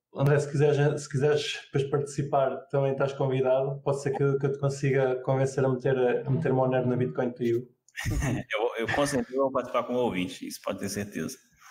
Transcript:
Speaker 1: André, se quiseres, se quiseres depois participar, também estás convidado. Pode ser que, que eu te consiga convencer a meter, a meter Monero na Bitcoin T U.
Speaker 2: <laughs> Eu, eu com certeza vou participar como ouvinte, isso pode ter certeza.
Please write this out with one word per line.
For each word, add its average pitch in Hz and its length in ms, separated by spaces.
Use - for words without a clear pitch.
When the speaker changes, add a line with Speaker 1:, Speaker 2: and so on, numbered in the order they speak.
Speaker 1:
André, 143 220
se - 100
quiseres, 143 520
se - 80
quiseres 143 560
depois 139 240
participar, 139 680
também 139 220
estás 135 180
convidado. 131 680
Pode 139 200
ser 135 100
que, 139 280
que 143 60
eu 131 80
te - 60
consiga 135 640
convencer 135 420
a - 20
meter, 127 580
a - 40
meter 127 240
Monero 127 340
na 123 80
Bitcoin 123 360
T 120 220
U. 120 140
Speaker 2:
<laughs> - 540
Eu, 110 380
eu - 80
com 143 100
certeza 127 320
vou 135 140
participar 123 320
como 123 160
ouvinte, 92 480
isso - 160
pode 101 160
ter 101 80
certeza. - 500